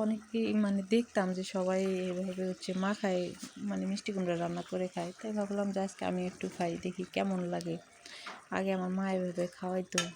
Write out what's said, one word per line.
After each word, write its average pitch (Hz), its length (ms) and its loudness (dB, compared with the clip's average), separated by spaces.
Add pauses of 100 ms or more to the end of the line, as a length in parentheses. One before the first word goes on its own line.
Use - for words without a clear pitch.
অনেকেই 220 480 0 (140)
মানে 196 180 4 (120)
দেখতাম 226 340 4 (100)
যে 185 60 0 (100)
সবাই 185 280 2 (280)
এভাবে 185 420 -2
হচ্ছে 185 200 -4 (120)
মাখায়, 196 400 2 (460)
মানে 190 220 0
মিষ্টি 202 220 -2
কুমড়া 180 300 2
রান্না 175 280 -2
করে 185 220 0
খায়, 175 260 -2
তাই 220 200 -4
ভাবলাম 202 360 0
যে 196 100 0
আজকে - 260 -6
আমি 180 100 2 (100)
একটু - 140 -6 (100)
খাই, 175 160 0 (140)
দেখি 180 180 -2 (120)
কেমন 196 240 2 (140)
লাগে। 175 220 -2 (840)
আগে 190 200 2
আমার 185 200 0
মা 190 80 0 (100)
এভাবে 180 300 0 (120)
খাওয়াইতো, 185 440 -2 (140)